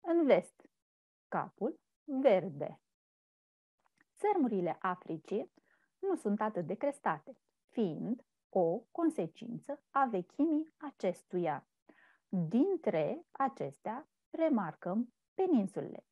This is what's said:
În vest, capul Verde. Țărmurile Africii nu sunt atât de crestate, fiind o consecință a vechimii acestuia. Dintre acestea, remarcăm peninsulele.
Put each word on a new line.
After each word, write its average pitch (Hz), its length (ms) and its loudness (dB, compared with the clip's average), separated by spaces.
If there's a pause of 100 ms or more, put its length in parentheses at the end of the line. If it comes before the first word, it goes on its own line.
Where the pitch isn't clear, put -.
În 339 260 2
vest, - 440 2 (580)
capul 202 520 -4 (240)
Verde. 190 760 0 (1400)
Țărmurile 220 640 2
Africii 185 720 -4 (460)
nu 381 160 0
sunt 202 260 -2
atât 214 260 -2
de 180 80 -4
crestate, 240 640 -4 (320)
fiind 185 560 -4 (240)
o 180 300 0
consecință - 1120 -6
a 277 140 4
vechimii 294 720 -2
acestuia. 175 920 -4 (600)
Dintre 208 1000 0
acestea, 233 760 -6 (220)
remarcăm 220 840 0 (200)
peninsulele. 220 760 0